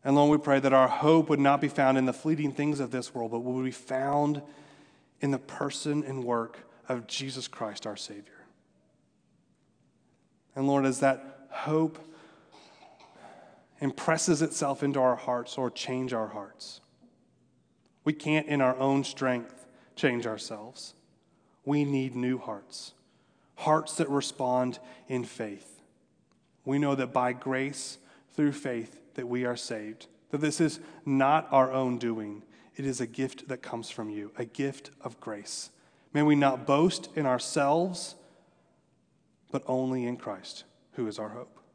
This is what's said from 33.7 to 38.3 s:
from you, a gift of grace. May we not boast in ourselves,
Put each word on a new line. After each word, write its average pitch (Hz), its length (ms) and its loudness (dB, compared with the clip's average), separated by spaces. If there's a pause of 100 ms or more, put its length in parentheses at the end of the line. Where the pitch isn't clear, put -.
from 110 200 -8
you, 104 260 -10
a 123 80 -4
gift 139 460 -6 (100)
of 117 200 -12
grace. - 500 -10 (420)
May 147 100 4
we 151 120 8
not 139 320 4
boast 156 480 2
in 151 120 0
ourselves, 151 880 0 (1300)